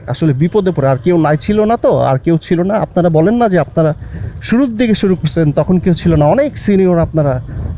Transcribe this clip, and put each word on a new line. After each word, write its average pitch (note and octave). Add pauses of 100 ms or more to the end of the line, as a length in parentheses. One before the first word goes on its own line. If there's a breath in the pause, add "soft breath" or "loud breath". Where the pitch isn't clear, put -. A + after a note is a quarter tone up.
আসলে C3+
বিপদে F3+
পড়ে, C#3
আর C3+
কেউ F3
নাই D3+
ছিল G#3
না A3+
তো, G#3+
আর C3
কেউ E3
ছিল E3
না। F#3+
আপনারা F3+
বলেন E3
না A3+
যে F3+
আপনারা D#3 (480 loud breath)
শুরুর A#3
দিকে A3
শুরু F#3
করছেন, D#3
তখন E3
কেউ F3
ছিল E3
না, D3+
অনেক B3
সিনিয়র F#3+
আপনারা, C#3+ (360 loud breath)